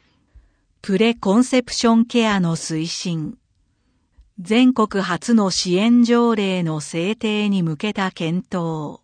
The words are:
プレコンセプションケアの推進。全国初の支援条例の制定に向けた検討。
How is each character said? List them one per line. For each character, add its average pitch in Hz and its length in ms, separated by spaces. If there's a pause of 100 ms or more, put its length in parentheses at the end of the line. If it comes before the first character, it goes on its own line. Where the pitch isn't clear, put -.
(840)
プ 190 160
レ 226 160
コ 196 220
ン 247 60
セ 254 220
プ - 100
シ - 140
ョ 226 60
ン 233 100
ケ 233 240
ア 202 100
の 170 160
推 160 320
進。 165 520 (1000)
全 220 340
国 208 300
初 180 320
の 202 160
支 180 260
援 233 280
条 233 320
例 190 260
の 156 180
制 175 360
定 208 320
に 190 160
向 160 120
け 208 160
た 190 200
検 170 340
討。 160 580